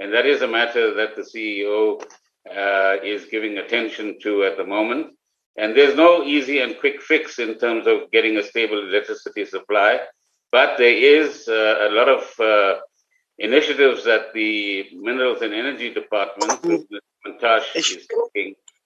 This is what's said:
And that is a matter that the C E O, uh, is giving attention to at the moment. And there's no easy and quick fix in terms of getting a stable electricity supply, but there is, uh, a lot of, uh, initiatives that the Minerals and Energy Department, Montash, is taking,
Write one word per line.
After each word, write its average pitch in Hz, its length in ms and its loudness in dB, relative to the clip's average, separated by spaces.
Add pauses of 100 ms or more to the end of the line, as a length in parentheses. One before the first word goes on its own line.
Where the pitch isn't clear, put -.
And 101 140 -10
that 120 120 2
is 139 160 2
a 123 60 -2
matter 117 460 0
that 107 200 -4
the 98 100 -10
C 107 360 -8
E 101 60 -4
O, 104 340 0 (500)
uh, 98 540 0
is 101 220 -6
giving 107 320 -6
attention 107 640 -6
to 101 220 0
at 95 120 0
the 95 80 -4
moment. 110 500 -4 (440)
And 110 180 -2
there's 139 180 6
no 165 280 6
easy 143 380 0
and 117 180 -4
quick 139 240 -2
fix 156 360 -2
in 113 200 -6
terms 117 280 -2
of 110 240 2
getting 110 280 2
a 104 40 -2
stable 107 360 -4
electricity 101 640 -6
supply, 101 560 0 (500)
but 135 280 2
there 120 160 6
is, 143 540 4
uh, 107 400 2
a - 20 -6
lot 117 180 2
of, - 320 0
uh, 101 400 2 (560)
initiatives 131 680 2
that 110 280 0
the 104 600 -4
Minerals 117 480 -4
and 107 100 -4
Energy 120 400 -6
Department, - 960 -4 (380)
Montash, 113 500 0
is 95 300 -6
taking, - 480 -6 (320)